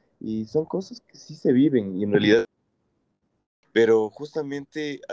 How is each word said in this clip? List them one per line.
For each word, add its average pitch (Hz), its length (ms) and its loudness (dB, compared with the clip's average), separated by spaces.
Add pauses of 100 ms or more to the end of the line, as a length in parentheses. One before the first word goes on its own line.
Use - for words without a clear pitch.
(200)
y 110 260 -6
son 156 180 -4
cosas 190 380 -10
que - 160 -20
sí - 160 -20
se - 180 0
viven, 123 460 2
y 104 60 -4
en 101 80 -2
realidad, 104 340 4 (1300)
pero 110 360 4
justamente, 143 920 -10 (120)